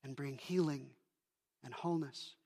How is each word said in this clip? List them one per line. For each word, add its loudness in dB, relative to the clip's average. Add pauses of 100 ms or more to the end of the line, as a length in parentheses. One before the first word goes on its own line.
and -8
bring -4
healing 2 (640)
and -10
wholeness. -2 (120)